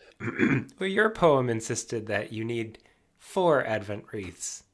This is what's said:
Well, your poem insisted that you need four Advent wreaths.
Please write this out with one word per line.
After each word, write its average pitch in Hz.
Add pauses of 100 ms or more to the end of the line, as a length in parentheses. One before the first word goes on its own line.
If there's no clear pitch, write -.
(760)
Well, 190
your 202
poem 143
insisted 113
that 104
you 110
need 113 (400)
four 165
Advent 107
wreaths. 92 (100)